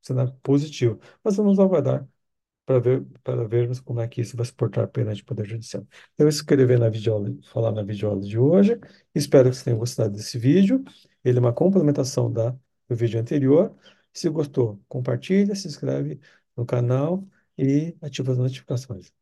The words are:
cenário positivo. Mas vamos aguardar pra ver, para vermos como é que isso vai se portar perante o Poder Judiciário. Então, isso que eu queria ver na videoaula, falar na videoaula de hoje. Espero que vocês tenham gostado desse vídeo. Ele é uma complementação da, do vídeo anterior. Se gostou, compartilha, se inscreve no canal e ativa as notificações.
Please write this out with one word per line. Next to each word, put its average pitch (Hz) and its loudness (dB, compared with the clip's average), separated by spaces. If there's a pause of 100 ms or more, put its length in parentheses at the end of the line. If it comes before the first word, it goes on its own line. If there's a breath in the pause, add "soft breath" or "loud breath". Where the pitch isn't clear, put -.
cenário 127 -2 (100)
positivo. 139 0 (240 soft breath)
Mas 202 0
vamos 202 4
aguardar 151 2 (580)
pra 131 2
ver, 131 0 (160)
para 127 -4
vermos 120 -2
como 117 -8
é 113 -4
que 120 -8
isso 117 -6
vai 117 -2
se - -10
portar 123 -2
perante 107 -4
o - -20
Poder - -8
Judiciário. 107 -12 (280 soft breath)
Então, 147 4
isso 151 -2
que - 0
eu 143 4
queria 131 6
ver 123 4
na 113 4
videoaula, 107 -2 (120)
falar 113 -4
na 107 -6
videoaula 101 -4
de 101 -6
hoje. 196 4 (340 loud breath)
Espero 131 4
que 127 -4
vocês - -14
tenham 117 0
gostado 117 -2
desse 107 -10
vídeo. 196 4 (400 loud breath)
Ele 127 2
é - 2
uma 120 2
complementação 147 0
da, 113 -2 (380)
do 120 -4
vídeo 113 -2
anterior. 143 2 (380 soft breath)
Se - -4
gostou, 139 -2
compartilha, 156 0
se 196 -8
inscreve 143 -6 (360 soft breath)
no 120 -4
canal 131 0 (320 soft breath)
e 147 0
ativa 131 -4
as 127 0
notificações. 123 -6